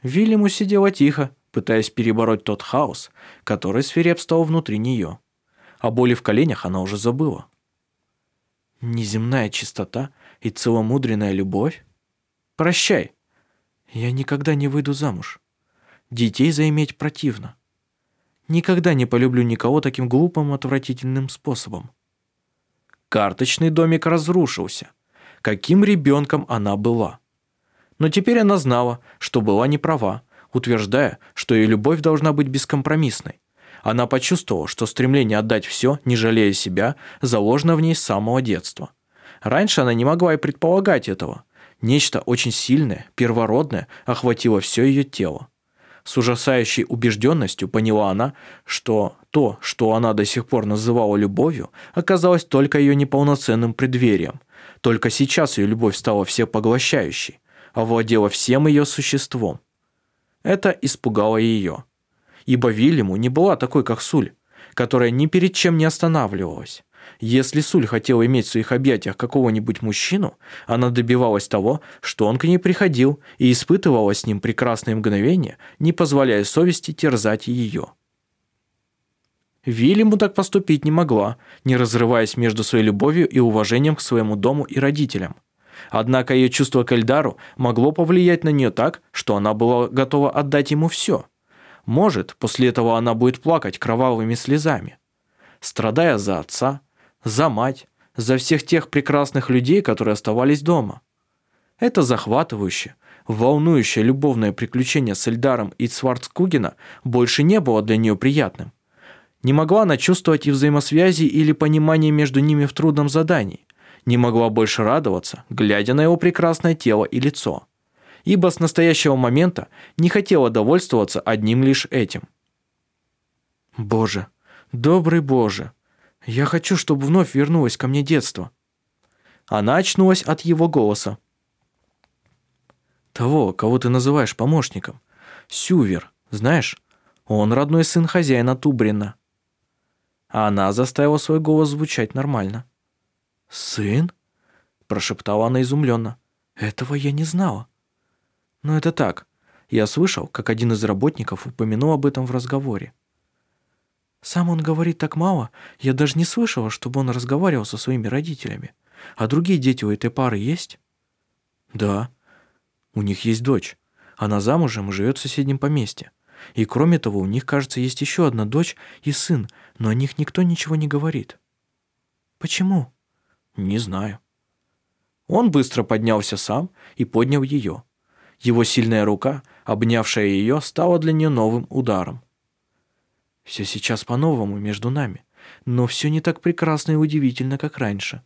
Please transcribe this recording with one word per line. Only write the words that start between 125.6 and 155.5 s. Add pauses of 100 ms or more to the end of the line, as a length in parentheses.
я
хочу,
чтобы
вновь
вернулось
ко
мне
детство». (960)
Она
очнулась
от
его
голоса. (1900)
«Того,
кого
ты
называешь
помощником. (480)
Сювер, (180)
знаешь, (500)
он
родной
сын
хозяина
Тубрина». (1120)
Она
заставила
свой
голос
звучать
нормально. (840)
«Сын?» (760)
прошептала
она
изумленно. (360)
«Этого
я
не
знала. (960)
Но
это
так. (420)
Я
слышал,
как
один
из
работников
упомянул
об
этом
в
разговоре». (1300)
«Сам
он
говорит
так
мало, (300)